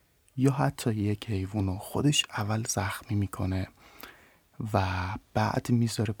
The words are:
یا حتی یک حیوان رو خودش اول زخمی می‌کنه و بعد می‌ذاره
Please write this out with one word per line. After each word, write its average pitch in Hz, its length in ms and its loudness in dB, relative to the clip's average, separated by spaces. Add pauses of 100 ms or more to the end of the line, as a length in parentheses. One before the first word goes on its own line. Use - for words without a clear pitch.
(360)
یا 131 160 4
حتی 139 420 0
یک 104 360 -2
حیوان 98 360 -2
رو 92 120 -2
خودش - 520 2
اول 110 380 -2
زخمی 101 480 -2
می‌کنه 95 520 0 (1040)
و 101 80 6 (540)
بعد 110 360 0
می‌ذاره 117 500 2